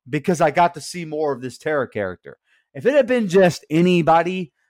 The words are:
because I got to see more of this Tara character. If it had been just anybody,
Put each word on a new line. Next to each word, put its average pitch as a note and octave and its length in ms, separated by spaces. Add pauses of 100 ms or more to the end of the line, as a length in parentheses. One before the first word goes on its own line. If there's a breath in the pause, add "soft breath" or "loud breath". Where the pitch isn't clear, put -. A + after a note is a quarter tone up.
because D3 320
I D#3 100
got F3 240
to D3+ 60
see F3 240
more D3+ 280
of A#2+ 80
this B2+ 160
Tara D3 320
character. F#2 480 (360)
If C#3 120
it B3+ 80
had C4+ 140
been A#3+ 200
just F3+ 420
anybody, E3+ 840 (160)